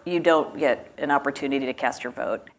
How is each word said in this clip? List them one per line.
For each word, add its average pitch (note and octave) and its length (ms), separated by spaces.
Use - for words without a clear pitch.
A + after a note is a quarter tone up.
you F3 160
don't D#3+ 380
get C3+ 280
an C#3+ 120
opportunity C#3 540
to C3 80
cast B2 320
your B2 80
vote." A#2 460